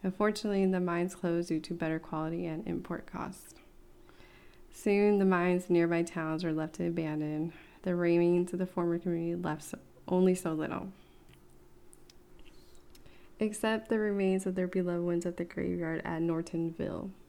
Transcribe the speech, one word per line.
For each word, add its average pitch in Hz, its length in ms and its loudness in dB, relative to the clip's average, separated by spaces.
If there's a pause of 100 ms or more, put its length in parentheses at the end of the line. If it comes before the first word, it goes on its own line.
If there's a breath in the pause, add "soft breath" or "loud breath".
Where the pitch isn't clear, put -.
Unfortunately, 202 600 2
the 185 140 4
mines 180 340 0
closed 170 360 -2
due 160 100 0
to 165 160 -8
better 160 240 -2
quality 160 480 -6
and 160 200 -6
import 175 380 -6
costs. - 480 -12 (1200 loud breath)
Soon, 208 460 4
the 190 60 6
mines 180 420 4
in 175 60 4
nearby 170 280 4
towns 160 420 -4
were 165 80 -2
left 156 280 -4
abandoned. 156 760 -2 (300 loud breath)
The 180 120 0
remains 175 560 4
of 185 60 -4
the 185 80 0
former 175 320 -2
community 170 380 -2
left 160 280 -4
so, - 140 -12 (300)
only 185 260 6
so 185 200 -2
little. 156 340 -4 (2500 loud breath)
Except 220 500 -2
the 226 100 2
remains 196 480 2
of 185 80 -2
their 185 120 0
beloved 175 360 0
ones 175 240 0
at 175 100 -6
the 175 80 -2
graveyard 175 580 -4
at 165 200 -2
Nortonville. 165 880 -2 (180)